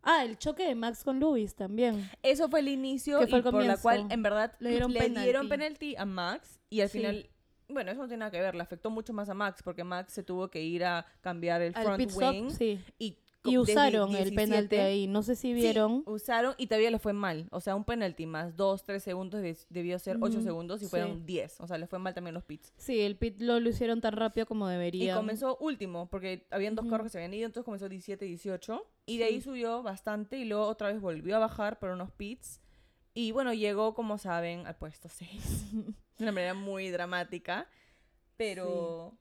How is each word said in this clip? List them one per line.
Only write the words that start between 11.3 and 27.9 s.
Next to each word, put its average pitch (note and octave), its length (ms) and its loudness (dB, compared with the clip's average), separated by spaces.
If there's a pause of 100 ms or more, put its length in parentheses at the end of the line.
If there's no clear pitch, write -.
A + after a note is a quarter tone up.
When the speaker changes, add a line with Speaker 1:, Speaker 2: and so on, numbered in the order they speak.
Speaker 2:
el F3 120 0
Speaker 1:
Al A3+ 80 -2
Speaker 2:
front G3+ 160 2
Speaker 1:
pit B3 120 0
stop, G#3+ 220 2
Speaker 2:
wing G#3+ 180 -4
Speaker 1:
sí. G#3+ 300 0 (180)
Speaker 2:
y G#3+ 200 -6 (260)
Speaker 1:
Y B3+ 100 6
Speaker 2:
co-, B3+ 100 8
desde G#3+ 80 4
Speaker 1:
usaron G#3+ 380 6
el G3+ 40 2 (160)
Speaker 2:
diecisiete. G3+ 60 0
Speaker 1:
penalti G#3+ 400 4
ahí, G3 300 4
no G#3 160 2
sé A#3 140 0
si C4 120 -4
Speaker 2:
Sí, A#3+ 60 2
Speaker 1:
vieron. A3+ 520 4
Speaker 2:
usaron A#3 520 0
y B3+ 80 -2
todavía A3 240 4
le A3 80 2
fue G#3 140 0
mal, F3+ 400 -2
o F3+ 80 -4
sea, G3 160 -2
un G#3 80 -2
penalti G3 420 -2
más D#3+ 300 -6
dos, G3 280 2
tres G3 200 -4
segundos F#3+ 360 -4
de-, E3+ 160 -4 (140)
debió F3 300 -4
ser G#3 200 -4
ocho A3+ 180 2
Speaker 1:
Ujú, - 40 -2
Speaker 2:
segundos F3 400 -4
y G3+ 40 -8
Speaker 1:
sí. F3 40 -8
Speaker 2:
fueron E3+ 340 -2
diez, D#3+ 360 -4
o E3+ 80 -12
sea, F3 100 -4
le E3 80 -8
fue F#3 140 -8
mal F#3 140 -4
también F3 200 -8
los F3 80 -8
pits. - 340 -16
Speaker 1:
Sí, A#3 240 -2
el G3+ 160 2
pit G#3+ 240 -2
lo, A#3+ 200 4
lo A#3 100 2
hicieron A#3 300 0
tan A3 140 0
rápido A3+ 300 0
como G#3+ 240 -2
Speaker 2:
Y F3+ 40 0
Speaker 1:
debería. F3+ 420 0
Speaker 2:
comenzó A3 460 0
último, F3+ 500 -4
porque F#3 400 -6
habían G3+ 240 -2
dos A3 100 -2
Speaker 1:
Ujú. A#3 60 -2
Speaker 2:
carros A3 160 0
que A3+ 40 -8
se F#3+ 80 -10
habían F3+ 140 -8
ido, A3 140 -4
entonces A#3 180 -8
comenzó G3+ 240 -8
diecisiete, F#3+ 360 -10